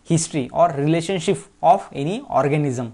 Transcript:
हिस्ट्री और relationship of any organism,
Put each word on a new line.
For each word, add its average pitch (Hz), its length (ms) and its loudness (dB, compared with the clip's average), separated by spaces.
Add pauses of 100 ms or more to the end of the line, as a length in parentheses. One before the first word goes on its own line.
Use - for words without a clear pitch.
हिस्ट्री 160 440 0
और 170 180 4
relationship 165 640 0 (280)
of 185 140 6 (180)
any 160 200 -4 (200)
organism, 135 560 0